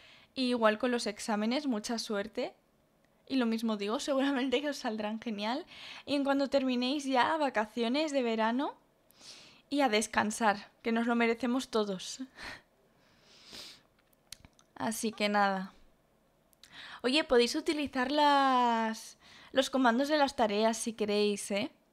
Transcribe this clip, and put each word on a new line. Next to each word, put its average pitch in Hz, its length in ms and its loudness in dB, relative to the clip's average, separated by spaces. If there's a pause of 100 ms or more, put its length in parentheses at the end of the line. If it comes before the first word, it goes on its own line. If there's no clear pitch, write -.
(360)
Y 254 140 0
igual 220 280 4
con 247 140 0
los 233 160 -2
exámenes, 220 580 -2
mucha 226 320 -2
suerte. 226 560 -4 (720)
Y 269 100 -2
lo 247 80 4
mismo 226 300 0
digo, 202 240 -2
seguramente 269 640 0
que 294 80 -2
os 277 80 -4
saldrán 220 420 -4
genial. 226 460 -4 (400)
Y 277 100 -2
en 285 80 0
cuanto 277 260 2
terminéis 262 560 0
ya, 269 320 2
vacaciones 254 760 0
de 277 100 0
verano. 233 540 0 (920)
Y 285 120 0
a 262 80 4
descansar, 214 800 0 (140)
que 233 80 -2
nos 233 160 0
lo 233 80 2
merecemos 233 540 0
todos. 202 500 -4 (2500)
Así 220 360 -4
que 208 180 -2
nada. 196 440 2 (1300)
Oye, 285 220 2
podéis 240 320 4
utilizar 294 560 -2
las, 254 1080 2 (360)
los 262 180 0
comandos 262 360 2
de 302 100 2
las 277 180 2
tareas 220 420 2
si 226 160 -6
queréis, 208 560 0
¿eh? 208 220 -4 (220)